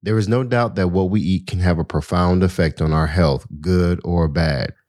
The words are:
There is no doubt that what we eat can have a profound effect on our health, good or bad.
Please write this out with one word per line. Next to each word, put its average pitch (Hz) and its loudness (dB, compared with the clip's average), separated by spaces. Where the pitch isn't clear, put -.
There 107 0
is 101 0
no 123 2
doubt 120 0
that 92 0
what 92 0
we 101 0
eat 87 -2
can 92 -4
have 87 2
a 82 -2
profound 90 0
effect 87 0
on 78 0
our 78 2
health, 76 0
good 87 0
or 85 0
bad. 73 -2